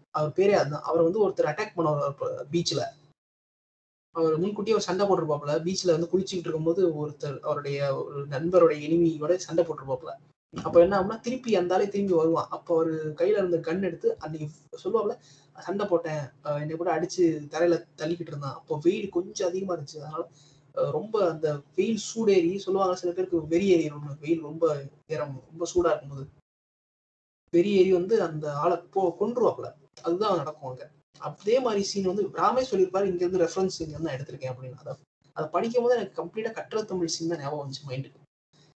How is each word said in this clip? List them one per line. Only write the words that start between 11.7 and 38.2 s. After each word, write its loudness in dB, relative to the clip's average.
ஆளே 4
திரும்பி 0
வருவான். 4
அப்ப -4
அவரு 0
கையில 2
இருந்த 2
கன் -2
எடுத்து -2
அன்னைக்கு -8
சொல்லுவாப்ல, 0
"சண்டை -4
போட்டேன், 0
ஆ, -2
என்னை -4
கூட 0
அடிச்சு -2
தரையில 2
தள்ளிக்கிட்டு -4
இருந்தான், -8
அப்போ -6
வெயில் 2
கொஞ்சம் -4
அதிகமா -4
இருந்துச்சு, -10
அதனால, -8
ஆ, 0
ரொம்ப 0
அந்த -2
வெயில் 0
சூடேறி," 4
சொல்லுவாங்க, 0
சில -2
பேருக்கு -2
வெறி 2
ஏறிடும்னு, 0
வெயில் 0
ரொம்ப 0
ஏறும், -6
ரொம்ப -8
சூடா 2
இருக்கும்போது -4
வெறி 4
ஏறி 6
வந்து 4
அந்த -4
ஆளை 2
போ-, -2
கொன்றுவாப்ல. 0
அதுதான் 0
நடக்கும் -6
அங்க. -14
அதே -2
மாதிரி 0
சீன் -4
வந்து 0
ராமே 2
சொல்லியிருப்பாரு, 2
"இங்க 0
இருந்து 2
ரெஃபரன்ஸ் 0
இங்க -8
இருந்து -2
நான் -4
எடுத்திருக்கேன்" -8
அப்படின்னு. -14
அதை, -12
அதை -6
படிக்கும் 0
போது 4
எனக்கு -4
கம்ப்ளீட்டா -6
கட்டுரை -4
தமிழ் -2
சீன் -4
தான் -2
ஞாபகம் -6
வந்துச்சு -12
மைண்டுக்கு. -8